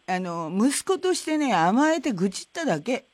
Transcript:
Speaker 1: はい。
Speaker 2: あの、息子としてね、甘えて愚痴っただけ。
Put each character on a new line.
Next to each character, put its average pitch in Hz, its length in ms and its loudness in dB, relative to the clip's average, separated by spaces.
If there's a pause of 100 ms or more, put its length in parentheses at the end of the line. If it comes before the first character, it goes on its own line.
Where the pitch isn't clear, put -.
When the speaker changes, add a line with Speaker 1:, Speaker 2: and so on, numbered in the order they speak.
Speaker 1:
は 185 80 -2
い。 180 40 -2
Speaker 2:
あ - 20 -4
の、 170 340 -6
息 247 300 2
子 381 140 0
と 370 160 0
し - 100 -6
て 311 140 -2
ね、 269 160 0
甘 220 380 4
え 330 80 0
て 269 120 -2
愚 185 180 0
痴 - 140 -12
っ - 80 -20
た 339 120 -6
だ 170 160 0
け。 226 340 -4